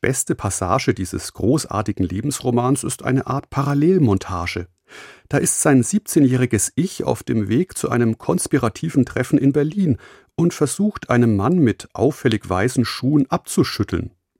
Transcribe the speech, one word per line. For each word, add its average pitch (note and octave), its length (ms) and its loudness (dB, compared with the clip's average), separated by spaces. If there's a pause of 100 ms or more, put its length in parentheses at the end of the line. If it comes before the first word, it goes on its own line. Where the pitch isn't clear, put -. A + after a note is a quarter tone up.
beste - 340 -2
Passage G2 580 0
dieses - 420 -8
großartigen G#2 720 -2
Lebensromans B2 760 -2
ist - 220 -8
eine B2+ 240 0
Art C3+ 220 -6
Parallelmontage. C3+ 1160 0 (640)
Da C#3+ 100 0
ist - 220 0
sein C3+ 240 4
siebzehnjähriges B2+ 880 2
Ich - 300 -4
auf - 180 -2
dem G#2+ 260 -2
Weg B2+ 300 -2
zu - 120 -4
einem A#2+ 280 0
konspirativen D3 880 0
Treffen - 340 0
in C3+ 140 2
Berlin D3+ 460 0 (360)
und E3+ 180 2
versucht, - 580 -2
einem A#2+ 260 4
Mann D3 240 2
mit A#2 320 2
auffällig A2+ 560 0
weißen A2 360 0
Schuhen C3+ 460 0
abzuschütteln. G2+ 800 -2 (300)